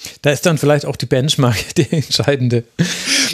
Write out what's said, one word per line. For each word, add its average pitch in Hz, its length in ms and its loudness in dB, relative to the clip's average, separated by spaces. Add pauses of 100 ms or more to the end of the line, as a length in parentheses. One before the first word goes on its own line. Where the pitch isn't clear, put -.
(240)
Da 147 80 2
ist - 140 -4
dann 165 120 2
vielleicht 147 280 2
auch 143 100 -4
die - 100 -6
Benchmark 131 500 2 (100)
<laughs> - 100 -14
die 160 160 2
entscheidende, 127 720 0 (720)